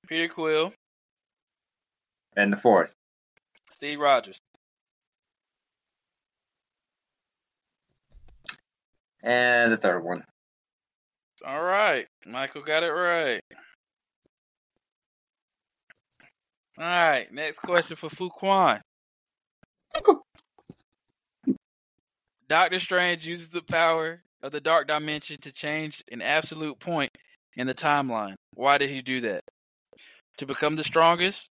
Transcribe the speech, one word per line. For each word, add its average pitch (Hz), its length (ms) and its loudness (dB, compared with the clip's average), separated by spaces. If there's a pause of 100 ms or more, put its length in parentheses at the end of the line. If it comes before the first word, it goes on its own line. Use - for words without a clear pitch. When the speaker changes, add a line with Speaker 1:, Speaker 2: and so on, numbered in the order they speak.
Speaker 1:
Peter 165 260 -2
Quill. 160 380 -2 (1700)
Speaker 2:
And 101 160 2
the 101 40 -2
fourth? 95 360 4 (760)
Speaker 1:
Steve 147 300 -8
Rogers. 127 380 2 (4000)
Speaker 2:
And 120 520 4
the 107 40 0
third 90 280 0
one. 87 180 -6 (1200)
Speaker 1:
All 147 160 -8
right. 180 440 2 (200)
Michael 135 360 -10
got 156 220 0
it 165 80 -2
right. 165 500 0 (3250)
All 156 80 -10
right. 165 480 2
Next 156 260 -8
question 170 380 0
for 165 120 -12
Fuquan. 180 720 0 (3750)
Doctor 175 320 2
Strange 175 480 -2
uses 170 220 -10
the 170 140 -8
power 165 580 0 (200)
of 139 120 -10
the 147 80 -8
Dark 156 260 2
Dimension 151 540 -6
to 139 100 -16
change 151 580 -8
an 120 120 -12
absolute 156 580 -4
point 156 300 -4 (460)
in 127 120 -6
the 131 60 -2
timeline. 127 640 -2 (180)
Why 139 240 4
did 139 120 0
he 135 120 -8
do 127 200 -4
that? 101 200 -4 (960)
To 139 80 -10
become 151 300 -2
the 156 80 -4
strongest 170 760 2